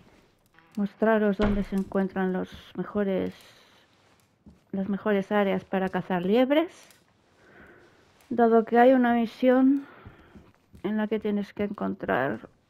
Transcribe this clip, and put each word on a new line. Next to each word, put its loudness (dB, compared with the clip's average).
mostraros 0
dónde 0
se -8
encuentran -2
los -6
mejores, -4
las -6
mejores -2
áreas 0
para -4
cazar -4
liebres, 0
dado 4
que 2
hay 8
una 4
misión 2
en -4
la -2
que -4
tienes -4
que -4
encontrar -4